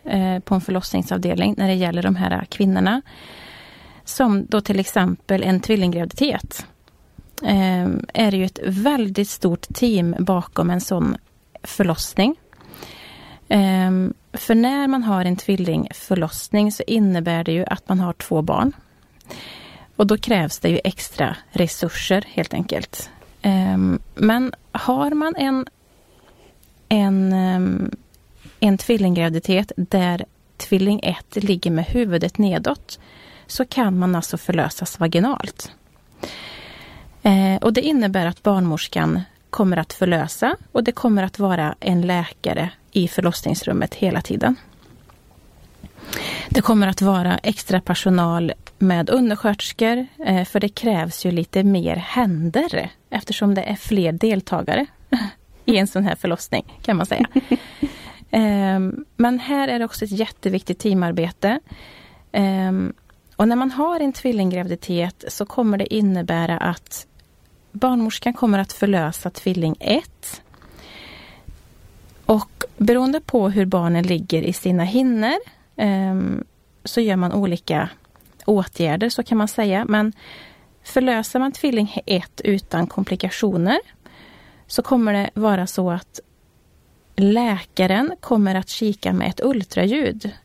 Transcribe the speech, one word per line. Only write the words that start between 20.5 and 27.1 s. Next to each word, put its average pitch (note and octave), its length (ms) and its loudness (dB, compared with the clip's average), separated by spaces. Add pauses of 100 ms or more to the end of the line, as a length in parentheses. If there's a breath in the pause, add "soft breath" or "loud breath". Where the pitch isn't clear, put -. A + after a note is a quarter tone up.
det E3+ 100 0
ju E3+ 140 2
extra - 520 -4 (160)
resurser - 760 -2
helt - 260 -4
enkelt. - 560 -6 (320 loud breath)
Ehm, F#3+ 580 2 (160)
men A#3 380 2 (180)
har C4+ 400 0
man D4+ 240 -2
en, C4+ 300 -2 (1200 soft breath)
en, G3 440 2